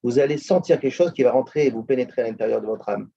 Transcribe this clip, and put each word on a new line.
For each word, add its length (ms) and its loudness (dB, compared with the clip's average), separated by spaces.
Vous 160 0
allez 180 0
sentir 420 0
quelque 140 -2
chose 200 2
qui 100 0
va 80 6
rentrer 340 0
et 40 4
vous 140 -6
pénétrer 380 -2
à 60 -2
l'intérieur 340 -2
de 60 -8
votre 220 -6
âme. 280 -6